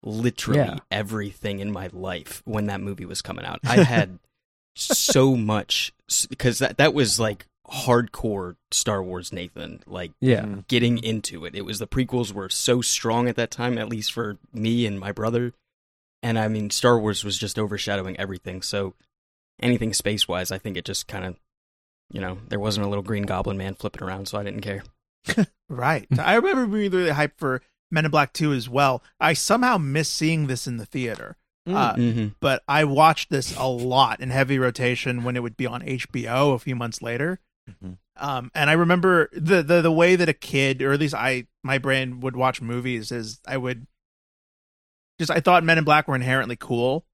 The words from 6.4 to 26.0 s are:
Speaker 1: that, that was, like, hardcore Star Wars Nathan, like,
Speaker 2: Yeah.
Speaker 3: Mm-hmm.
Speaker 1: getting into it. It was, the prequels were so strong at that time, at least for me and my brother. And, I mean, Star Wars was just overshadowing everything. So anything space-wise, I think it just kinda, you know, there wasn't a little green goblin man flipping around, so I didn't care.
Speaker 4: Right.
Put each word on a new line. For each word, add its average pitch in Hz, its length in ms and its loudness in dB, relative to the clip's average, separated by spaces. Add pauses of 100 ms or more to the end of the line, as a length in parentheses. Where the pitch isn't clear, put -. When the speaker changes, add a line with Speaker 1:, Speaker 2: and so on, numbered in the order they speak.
Speaker 1:
that, 117 180 -2
that 147 160 4
was, 113 240 2
like, 110 280 -2 (220)
hardcore 113 880 0 (140)
Star 101 320 0
Wars 90 300 -8
Nathan, 90 540 -12
like, 90 340 -12
Speaker 2:
Yeah. 127 220 4
Speaker 3:
Mm-hmm. 101 260 -8
Speaker 1:
getting 120 300 2
into 110 460 -6
it. 85 100 -12
It 101 80 -8
was, 104 160 -8
the 107 100 -8
prequels 120 440 -2
were 95 160 -8
so 123 320 2
strong 117 480 0
at 117 80 -2
that 117 140 -2
time, 120 280 -4
at 110 100 -6
least 110 240 -6
for 107 260 -6 (140)
me 117 340 0
and 101 140 -4
my 98 120 -8
brother. 117 400 -2 (720)
And, 117 160 0
I 107 100 2
mean, 107 220 -2
Star 120 300 6
Wars 107 240 -2
was 101 140 -4
just 104 200 -6
overshadowing 101 600 -4
everything. 95 440 -8
So 98 320 -6 (680)
anything 117 320 0
space-wise, 92 600 -2
I 95 60 -6
think 95 180 -8
it 87 80 -8
just - 240 -6
kinda, 92 260 -8 (760)
you 101 80 -8
know, 92 180 -8 (100)
there 104 120 -4
wasn't 104 260 -2
a - 20 -2
little 101 140 -2
green 101 220 -4
goblin 98 340 -2
man 98 160 -6
flipping - 280 -10
around, 95 260 -8
so 104 100 -6
I 101 60 -6
didn't 101 160 -8
care. 98 240 -8 (840)
Speaker 4:
Right. 131 380 0 (140)